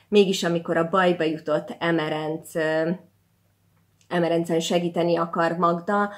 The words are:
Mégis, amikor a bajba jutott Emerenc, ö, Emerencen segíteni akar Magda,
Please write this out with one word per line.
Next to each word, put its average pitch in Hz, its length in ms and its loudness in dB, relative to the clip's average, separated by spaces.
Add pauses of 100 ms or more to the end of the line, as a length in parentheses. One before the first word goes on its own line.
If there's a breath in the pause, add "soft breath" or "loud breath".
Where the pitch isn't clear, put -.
Mégis, 196 360 4
amikor 170 340 -2
a 165 120 0
bajba 180 340 2
jutott 156 560 -2
Emerenc, 156 760 -2
ö, 160 340 0 (1160)
Emerencen 170 520 0
segíteni 175 580 0
akar 170 400 -2
Magda, 180 600 0